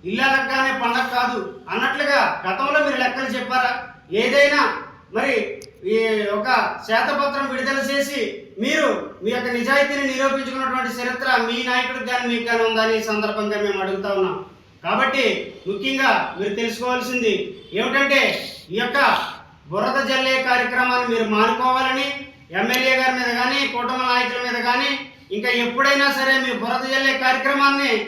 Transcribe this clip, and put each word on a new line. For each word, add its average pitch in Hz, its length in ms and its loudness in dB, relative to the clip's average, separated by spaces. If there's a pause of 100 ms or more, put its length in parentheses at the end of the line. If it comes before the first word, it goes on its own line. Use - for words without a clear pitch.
ఇల్లు 233 200 0
అలగ్గానే 262 440 2 (100)
పండగ 254 240 2 (100)
కాదు 247 220 0 (340)
అన్నట్లుగా 262 480 2 (260)
గతంలో 285 400 0
మీరు 262 160 0
లెక్కలు 247 340 -2
చెప్పారా? 254 360 0 (500)
ఏదైనా 285 400 6 (540)
మరి 262 180 0 (580)
ఈ 220 40 2 (400)
ఒక 254 120 -2 (360)
శ్వేతపత్రం 277 680 0
విడుదల 262 300 -2 (100)
చేసి 277 300 -2 (440)
మీరు 302 240 2 (340)
మీ 214 100 0
యొక్క 240 240 -2
నిజాయితీని 277 540 2
నిరూపించుకున్నటువంటి 262 880 -2
చరిత్ర 247 300 -4 (200)
మీ 233 80 -2 (120)
నాయకుడికి 247 420 -2
కానీ 247 200 -2
మీకు 233 180 -2
కానీ 226 200 2
ఉందని 220 300 2
ఈ 214 100 -2
సందర్భంగా 208 560 -2
మేము 190 200 0
అడుగుతా 196 340 -4
ఉన్నాం. 185 180 0 (480)
కాబట్టి 262 400 0 (440)
ముఖ్యంగా 262 420 0 (280)
మీరు 202 220 -2
తెలుసుకోవాల్సింది 233 720 0 (440)
ఏమిటంటే, 269 420 2 (540)
ఈ 214 60 0
యొక్క 247 180 0 (720)
బురద 254 280 0 (120)
జల్లే 262 240 2 (140)
కార్యక్రమాన్ని 247 640 2
మీరు 226 220 2
మానుకోవాలని, 254 720 2 (520)
ఎమ్మెల్యే 262 420 2
గారి 262 160 2
మీద 247 120 -2 (100)
కానీ 269 200 0 (140)
కూటమి 247 360 -2
నాయకుల 247 360 0
మీద 240 120 -4 (120)
కానీ 277 200 0 (460)
ఇంకా 240 160 -2 (140)
ఎప్పుడైనా 277 420 4 (100)
సరే 269 160 4 (100)
మీ 247 80 -2 (120)
బురద 247 200 -2 (100)
జల్లే 277 200 2 (100)
కార్యక్రమాన్ని 277 680 2 (160)